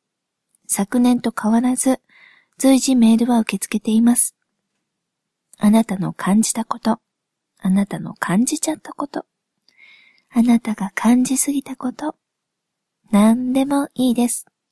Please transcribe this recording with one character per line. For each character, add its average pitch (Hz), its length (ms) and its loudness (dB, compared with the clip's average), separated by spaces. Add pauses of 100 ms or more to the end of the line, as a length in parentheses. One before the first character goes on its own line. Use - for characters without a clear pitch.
(680)
昨 - 320 -2
年 247 220 2
と 233 120 -4
変 214 200 -2
わ 233 80 2
ら 254 160 0
ず、 - 240 -2 (580)
随 262 200 4
時 262 180 0
メ 226 180 6
ー 220 40 2
ル 240 120 0
は 233 100 4
受 202 180 -4
け - 40 -8
付 - 160 -6
け - 60 -10
て 226 60 -4
い 220 120 2
ま 240 140 4
す。 - 180 -4 (1200)
あ 208 120 2
な 220 140 4
た 185 120 -8
の 170 160 -6
感 208 300 0
じ - 100 -2
た 226 120 -4
こ - 140 -6
と、 226 220 -4 (600)
あ 185 100 -2
な 196 160 2
た - 140 -10
の 165 140 -12
感 196 300 -2
じ 294 140 -4
ち - 120 -6
ゃ 311 40 -4
っ - 40 -20
た - 140 -18
こ 294 140 -8
と、 - 180 -10 (1040)
あ 233 120 0
な 233 160 4
た 214 160 -6
が 196 220 -8
感 247 260 4
じ 262 140 -2
す - 160 -2
ぎ 277 100 -2
た - 140 -12
こ 254 160 -8
と、 - 240 -10 (960)
何 233 400 2
で 269 140 0
も 285 280 -2
い 247 180 0
い - 20 0
で 240 140 0
す。 - 180 -8 (260)